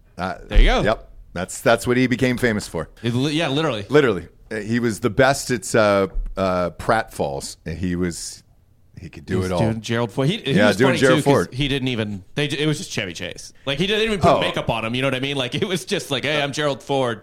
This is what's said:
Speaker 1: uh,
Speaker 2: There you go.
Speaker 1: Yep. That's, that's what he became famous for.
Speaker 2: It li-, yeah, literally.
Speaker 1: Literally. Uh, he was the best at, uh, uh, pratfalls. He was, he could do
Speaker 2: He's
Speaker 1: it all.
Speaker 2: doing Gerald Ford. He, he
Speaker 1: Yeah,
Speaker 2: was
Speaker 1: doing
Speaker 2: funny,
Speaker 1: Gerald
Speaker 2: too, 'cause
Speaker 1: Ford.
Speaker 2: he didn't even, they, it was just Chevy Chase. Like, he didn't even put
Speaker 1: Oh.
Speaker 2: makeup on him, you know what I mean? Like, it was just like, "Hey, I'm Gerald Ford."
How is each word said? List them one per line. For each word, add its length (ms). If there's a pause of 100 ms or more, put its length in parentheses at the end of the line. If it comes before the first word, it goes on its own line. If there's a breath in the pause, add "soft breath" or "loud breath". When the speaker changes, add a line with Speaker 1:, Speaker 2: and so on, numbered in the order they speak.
(180)
Speaker 1:
uh, 180 (120)
Speaker 2:
There 100
you 100
go. 140
Speaker 1:
Yep. 260 (260)
That's, 280
that's 240
what 100
he 120
became 300
famous 300
for. 220 (120)
Speaker 2:
It 120
li-, 200
yeah, 140
literally. 400
Speaker 1:
Literally. 400 (220)
Uh, 60
he 240
was 200
the 100
best 400
at, 240
uh, 340 (280)
uh, 420
pratfalls. 800 (100)
He 300
was, 460 (580)
he 80
could 160
do 140
Speaker 2:
He's 80
Speaker 1:
it 60
all. 80
Speaker 2:
doing 200
Gerald 320
Ford. 160
He, 80
he 160
Speaker 1:
Yeah, 160
Speaker 2:
was 80
Speaker 1:
doing 140
Speaker 2:
funny, 80
Speaker 1:
Gerald 220
Speaker 2:
too, 40
'cause 220
Speaker 1:
Ford. 80
Speaker 2:
he 140
didn't 200
even, 340 (120)
they, 100
it 220
was 100
just 140
Chevy 240
Chase. 400 (100)
Like, 140
he 80
didn't 180
even 160
put 100
Speaker 1:
Oh. 100
Speaker 2:
makeup 280
on 160
him, 100
you 60
know 60
what 80
I 60
mean? 180
Like, 160
it 120
was 200
just 240
like, 140
"Hey, 180
I'm 100
Gerald 300
Ford." 400